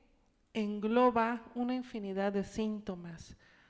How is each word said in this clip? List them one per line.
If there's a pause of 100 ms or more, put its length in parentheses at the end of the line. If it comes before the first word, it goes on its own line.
(540)
engloba (120)
una
infinidad
de
síntomas. (340)